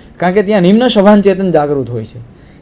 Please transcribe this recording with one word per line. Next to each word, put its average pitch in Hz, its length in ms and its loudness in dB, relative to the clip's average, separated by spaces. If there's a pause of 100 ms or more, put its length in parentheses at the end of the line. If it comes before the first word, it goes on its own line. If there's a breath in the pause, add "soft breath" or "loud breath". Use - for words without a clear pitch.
(180 loud breath)
કારણ 180 160 -2
કે 202 100 0
ત્યાં 202 180 -2
નિમ્ન 214 260 2
સભાન 208 340 4
ચેતન 190 300 -2
જાગૃત 143 380 -2
હોય 113 160 -10
છે, - 320 -20 (240 loud breath)